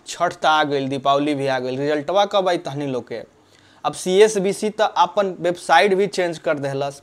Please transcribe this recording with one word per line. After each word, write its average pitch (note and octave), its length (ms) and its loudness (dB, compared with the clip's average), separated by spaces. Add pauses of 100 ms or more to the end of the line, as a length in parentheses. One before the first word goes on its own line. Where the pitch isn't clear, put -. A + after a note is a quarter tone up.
छठ F3 280 -2
त - 120 -4
आ D#3 180 4
गइल, C#3 240 -2
दीपावली C#3 460 0
भी C#3 120 -4
आ C3 120 0
गइल, B2+ 200 -4
रिजल्टवा D3+ 460 0
कब G3 240 0
आई F3 100 0
तहनी C#3+ 280 -6
लोग B2 220 -6
के? A#2 120 -10 (640)
अब D3+ 80 -2
सीएसबीसी G3+ 800 2
त G#3 100 -6
अपन F#3 600 0
वेबसाइट F3 540 4
भी G3 120 2
चेंज F3 320 -4
कर E3 200 -2
देहलस। C#3 440 -6